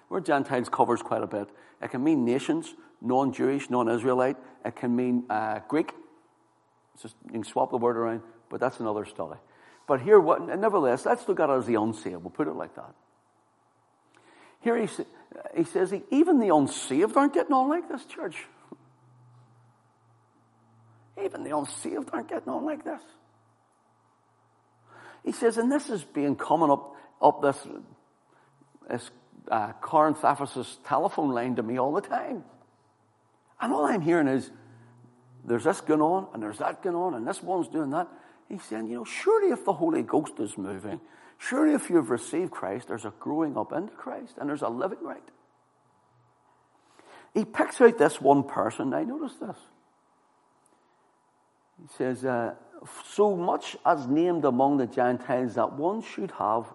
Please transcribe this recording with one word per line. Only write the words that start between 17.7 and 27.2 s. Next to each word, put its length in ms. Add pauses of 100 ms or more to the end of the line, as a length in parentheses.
this, 160
church. 420 (2750)
Even 220
the 120
unsaved 560
aren't 160
getting 200
on 160
like 200
this." 180 (2250)
He 80
says, 260
and 120
this 200
is 120
being 320
coming 360
up, 260 (240)